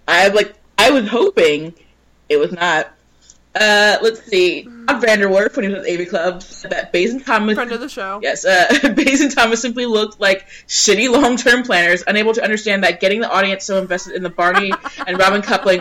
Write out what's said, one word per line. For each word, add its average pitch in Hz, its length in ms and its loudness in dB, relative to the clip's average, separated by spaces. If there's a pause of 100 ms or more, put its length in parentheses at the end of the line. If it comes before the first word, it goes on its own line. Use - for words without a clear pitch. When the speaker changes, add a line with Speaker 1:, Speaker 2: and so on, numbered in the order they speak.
Speaker 1:
I, 175 220 4
like, 202 260 0 (220)
I 226 140 4
was 254 180 2
hoping 170 680 2 (540)
it 147 100 2
was 165 140 0
not. 170 400 -2 (600)
Uh, 208 480 4
let's 226 220 0
see. 180 380 0 (240)
Todd 214 160 -2
Vanderwerf, 202 540 2
when 240 80 -2
he 196 60 -2
was 196 100 -6
at - 40 -12
the 165 80 -4
A 175 40 -2
V 180 100 -4
Club, 180 360 -4
said - 280 -16
that - 220 -6
Baze 185 200 0
and 262 140 -10
Thomas 220 300 0
Speaker 2:
Friend 240 160 -6
of 233 80 -8
the 269 80 -12
show. 196 340 -10
Speaker 1:
Yes, - 220 -6
uh, 190 480 2
<laughs> - 20 -4
Baze 269 260 2
and 285 140 0
Thomas 226 260 2
simply 247 260 -4
looked 214 340 -2
like 196 260 0 (220)
shitty 214 420 0
long-term 247 540 2
planners, 175 420 0
unable 214 280 0
to 226 100 -2
understand 208 400 -2
that 170 160 0
getting 196 200 0
the 226 80 -4
audience 196 360 -2
so 190 140 -2
invested 180 360 -6
in 185 80 -6
the 175 80 -6
Barney 190 420 0 (160)
Speaker 2:
<laughs> - 180 -12
Speaker 1:
and 185 120 -6
Robin 196 240 2
coupling 190 380 0